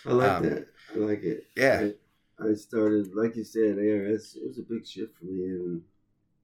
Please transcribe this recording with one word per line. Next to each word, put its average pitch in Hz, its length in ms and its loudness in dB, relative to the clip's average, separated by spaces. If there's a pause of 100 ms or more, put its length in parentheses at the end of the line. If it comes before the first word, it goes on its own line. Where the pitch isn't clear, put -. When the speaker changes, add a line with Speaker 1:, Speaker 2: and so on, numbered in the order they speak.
Speaker 1:
I 127 60 0
like 123 260 4
Speaker 2:
Um, - 20 -2
Speaker 1:
that. 76 280 0 (260)
I 107 40 -2
like 104 240 0
it. - 240 -4 (100)
Speaker 2:
yeah. 110 320 4 (500)
Speaker 1:
I, 110 100 -10
I 107 60 4
started, 104 600 0
like 113 220 0
you 107 80 -6
said, 107 340 2
A 104 280 2
R 110 80 2
S, - 220 -8
it - 100 -10
was 127 120 -8
a 98 40 -10
big 113 240 -8
shift - 320 -10
for 85 60 -18
me, 92 200 -6
and 87 380 -6 (600)